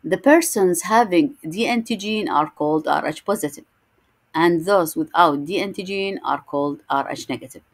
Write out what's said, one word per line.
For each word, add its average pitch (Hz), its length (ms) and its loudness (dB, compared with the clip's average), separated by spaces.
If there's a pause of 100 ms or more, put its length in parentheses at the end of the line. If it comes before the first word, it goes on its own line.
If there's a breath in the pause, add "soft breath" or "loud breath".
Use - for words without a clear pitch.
The 180 80 0
persons 190 640 4
having 190 460 4 (180)
D 160 100 -8
antigen 220 720 -2
are 147 300 0
called 151 300 0
R 147 240 0
H - 180 -12
positive, 147 340 -4 (720)
and 170 280 2
those 180 320 2
without 156 480 2
D 156 60 -10 (160)
antigen 98 580 -6
are 139 260 -4
called 143 280 -2 (120)
R 139 240 -2
H - 160 -14
negative. - 320 -12 (120)